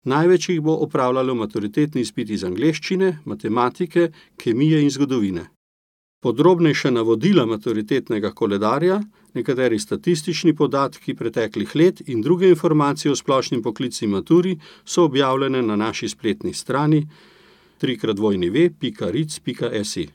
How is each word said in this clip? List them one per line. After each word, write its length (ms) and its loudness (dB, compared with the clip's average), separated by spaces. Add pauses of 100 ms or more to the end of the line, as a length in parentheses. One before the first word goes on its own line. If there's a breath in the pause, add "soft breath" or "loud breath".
Največ 480 2
jih 160 0
bo 160 2
opravljalo 560 0
maturitetni 640 -2
izpit 320 -6
iz 120 -4
angleščine, 800 -2
matematike, 800 -2 (340 loud breath)
kemije 400 2
in 100 4
zgodovine. 520 -2 (800)
Podrobnejša 680 2
navodila 560 2
maturitetnega 880 -2
koledarja, 640 0 (380 soft breath)
nekateri 440 0
statistični 800 -2
podatki 580 -2
preteklih 640 -4
let 320 4
in 140 -2
druge 260 2
informacije 640 2
o 40 0
splošni 460 0
poklicni 460 -6
maturi 480 2 (280 loud breath)
so 200 2
objavljene 580 2
na 140 0
naši 320 -4
spletni 460 -4
strani 500 0 (760 soft breath)
tri 200 -4
krat 180 -2
dvojni 340 0
V 200 2 (100)
pika 300 -6
ric 340 -4
pika 240 -6 (160)
S 120 -8
I. 180 -6